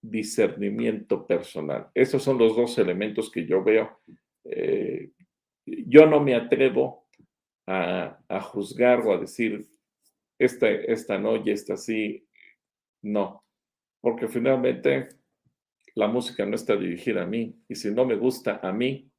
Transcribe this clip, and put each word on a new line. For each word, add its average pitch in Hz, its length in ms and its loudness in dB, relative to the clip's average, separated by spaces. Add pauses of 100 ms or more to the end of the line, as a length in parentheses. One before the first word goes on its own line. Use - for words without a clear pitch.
discernimiento 104 1200 -4
personal. 76 640 -4
Esos 135 300 0
son 135 140 0
los 113 180 4
dos 117 220 -2
elementos 104 520 -2
que - 160 -6
yo 92 180 0
veo. 107 380 0 (440)
Eh, - 680 -4 (540)
yo 135 420 8
no 151 120 6
me 135 160 2
atrevo 127 720 0 (600)
a, 90 600 -4
a 95 140 -4
juzgar 117 600 2
o 110 120 2
a 90 60 0
decir, 107 440 -6 (760)
"Esta, 123 320 2
esta 107 480 -2
no 110 180 0
y 107 140 -2
esta 104 260 -6
sí", 107 500 -6 (760)
no, 101 420 -4 (560)
porque 117 260 -2
finalmente 131 840 0 (840)
la 104 140 0
música 113 400 -2
no 107 80 -4
está 110 200 0
dirigida 92 460 -4
a 87 60 -6
mí, 113 280 -6 (120)
y - 80 -12
si 104 160 -6
no 120 120 2
me 123 120 0
gusta 120 480 -2
a 95 100 -4
mí 127 460 -4